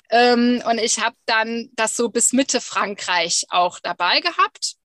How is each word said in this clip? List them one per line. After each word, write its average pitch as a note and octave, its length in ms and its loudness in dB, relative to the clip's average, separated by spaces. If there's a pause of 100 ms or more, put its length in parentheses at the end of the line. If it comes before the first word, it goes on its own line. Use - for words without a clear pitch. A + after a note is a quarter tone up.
Ähm, A#3+ 600 4
und A#3 100 0
ich A3+ 200 -2
hab A3+ 140 -2 (120)
dann A3+ 500 -2
das A3 200 -2
so A#3 140 0
bis A3 240 0
Mitte B3+ 280 0
Frankreich F3+ 880 -2
auch F3+ 300 0
dabei F#3 400 -2
gehabt. - 640 -2